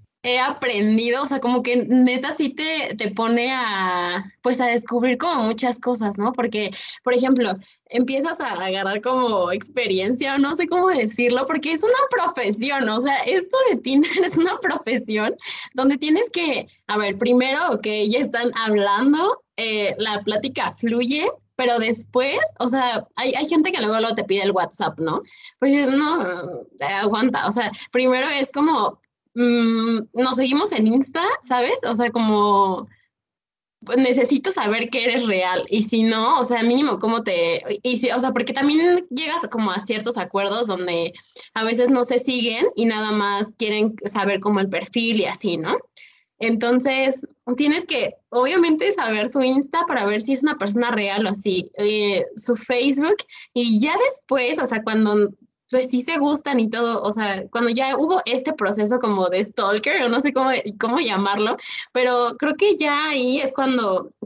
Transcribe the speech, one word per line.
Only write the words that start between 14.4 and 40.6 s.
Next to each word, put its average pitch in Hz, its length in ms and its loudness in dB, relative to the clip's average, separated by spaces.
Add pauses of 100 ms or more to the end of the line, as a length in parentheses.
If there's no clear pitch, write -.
profesión 220 760 -2 (400)
donde 269 240 2
tienes 381 320 0
que, 311 360 -2 (200)
a 214 100 -2
ver, 202 220 -2
primero, 247 400 2 (140)
ok, - 120 -4 (240)
ya 240 100 2
están 240 300 -2 (160)
hablando, 226 800 2 (140)
eh, 214 420 0
la 208 240 0
plática 247 480 -2
fluye, 247 560 0 (280)
pero 240 220 2
después, 247 640 0 (200)
o 254 80 -2
sea, 247 480 -2
hay, 254 200 -2
hay 294 100 -2
gente 330 260 2
que 359 80 -2
luego, 220 200 0
luego 226 160 0
te 214 80 -2
pide 196 180 0
el 196 100 2
WhatsApp, 170 480 -2
¿no? 160 220 -2 (380)
Pues 277 120 4
dices, 277 200 4
"No, 302 300 0 (580)
eh, - 60 -4 (160)
aguanta", 220 460 0
o 208 40 0
sea, 208 200 -2 (220)
primero 254 340 2
es 277 240 -2
como, 285 480 0 (360)
mm, 226 640 2 (140)
"Nos 254 220 0
seguimos 269 380 2
en 214 140 2
Insta", 269 340 2 (220)
¿sabes? 262 320 0 (140)
O 233 60 -2
sea, 233 160 2
como, 208 760 2 (1000)
pues, 240 140 0
necesito 262 520 2
saber 233 380 -2
que 240 160 -2
eres 240 220 0
real, 185 420 0
y 208 140 2
si 226 200 2
no, 226 360 2
o 240 60 0
sea, 233 180 0
mínimo 240 360 2
cómo 226 240 0
te, 170 380 0 (220)
y 247 140 0
si, 240 140 0
o 247 80 0
sea, 262 140 0
porque 247 200 -2
también 320 580 4
llegas 220 400 -4
como 220 200 0
a 185 80 -2
ciertos 214 380 -4
acuerdos 202 500 -2